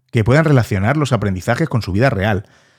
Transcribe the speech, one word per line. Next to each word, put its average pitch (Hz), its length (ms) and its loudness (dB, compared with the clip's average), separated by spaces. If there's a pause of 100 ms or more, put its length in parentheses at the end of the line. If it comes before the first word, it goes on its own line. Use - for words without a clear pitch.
(120)
que 117 100 2
puedan 135 220 2
relacionar 120 520 2
los 147 160 -2
aprendizajes 117 560 -2
con 113 140 -2
su - 80 -6
vida 107 180 2
real. 101 380 -2 (320)